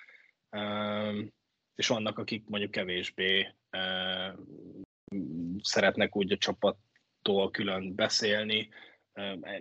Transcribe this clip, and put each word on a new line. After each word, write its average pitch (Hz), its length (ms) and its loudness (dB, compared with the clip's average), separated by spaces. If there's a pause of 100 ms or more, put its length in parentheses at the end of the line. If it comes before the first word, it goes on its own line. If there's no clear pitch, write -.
(500)
Ö, 104 720 -2 (520)
és - 120 0
vannak, 117 320 0
akik 107 280 -6
mondjuk 101 240 -2
kevésbé, 95 840 0 (160)
ö, 95 80 -6 (1800)
szeretnek 101 580 4
úgy 101 160 2
a 98 40 4
csapattól - 1160 0
külön 95 440 -2
beszélni. 107 720 2 (440)
Ö, 98 220 -6 (260)